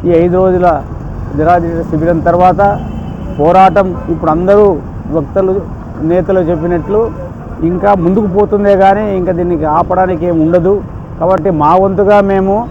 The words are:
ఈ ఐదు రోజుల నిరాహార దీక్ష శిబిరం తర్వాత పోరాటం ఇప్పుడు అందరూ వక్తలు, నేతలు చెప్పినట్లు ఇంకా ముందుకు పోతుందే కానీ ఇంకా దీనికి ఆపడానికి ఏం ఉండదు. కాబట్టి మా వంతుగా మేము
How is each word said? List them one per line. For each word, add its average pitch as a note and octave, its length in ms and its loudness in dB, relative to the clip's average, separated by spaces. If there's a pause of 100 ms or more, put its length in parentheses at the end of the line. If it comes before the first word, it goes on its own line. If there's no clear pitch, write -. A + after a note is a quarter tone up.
ఈ F3 40 0 (160)
ఐదు F3+ 120 0
రోజుల F3+ 460 2 (540)
నిరాహార E3+ 220 2
దీక్ష E3 320 -4
శిబిరం E3 280 0
తర్వాత F3+ 600 2 (600)
పోరాటం F#3 560 4 (120)
ఇప్పుడు D#3+ 220 -2
అందరూ F#3 480 4 (340)
వక్తలు, F#3+ 480 -2 (400)
నేతలు F3+ 400 0
చెప్పినట్లు F3 720 -2 (520)
ఇంకా F3+ 320 0
ముందుకు F#3+ 320 2
పోతుందే G3+ 500 2
కానీ G3 400 2
ఇంకా F3+ 160 -2
దీనికి E3+ 320 -2
ఆపడానికి F3 600 0
ఏం E3+ 140 0
ఉండదు. F3+ 420 2 (380)
కాబట్టి E3 300 0
మా D#3+ 260 2
వంతుగా G3 440 2
మేము G3 500 0